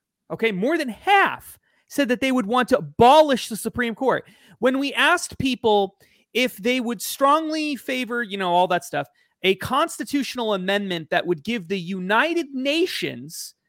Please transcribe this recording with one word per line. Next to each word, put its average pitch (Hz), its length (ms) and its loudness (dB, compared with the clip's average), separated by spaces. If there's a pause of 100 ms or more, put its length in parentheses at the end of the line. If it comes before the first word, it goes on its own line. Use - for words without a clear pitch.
(320)
Okay, 220 200 -2
more 226 260 -2
than 285 120 -4
half 277 680 -2 (320)
said 285 160 0
that 240 140 0
they 262 100 0
would 254 140 0
want 240 240 0
to 254 80 4
abolish 254 720 6
the 220 80 -8
Supreme 233 380 -4
Court. 226 300 0 (340)
When 254 180 2
we 277 160 -2
asked 302 460 2
people 220 560 2 (380)
if 247 240 2
they 247 220 0
would 226 220 -4
strongly 302 760 0
favor, 240 460 -6
you 196 160 -8
know, 185 160 0
all 180 140 4
that 175 180 -2
stuff, 143 220 -6 (340)
a 190 140 2
constitutional 254 1000 -4
amendment 185 560 -2
that 170 160 0
would 170 180 -4
give 208 240 -6
the 196 120 -4
United 226 760 -2
Nations 254 1000 -4 (140)